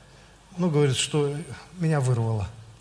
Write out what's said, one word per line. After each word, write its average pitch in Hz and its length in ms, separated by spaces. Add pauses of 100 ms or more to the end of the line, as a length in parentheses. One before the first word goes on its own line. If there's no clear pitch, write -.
(560)
Ну, 175 120
говорит, 147 280
что 143 360 (460)
меня 160 220
вырвало. 113 480 (320)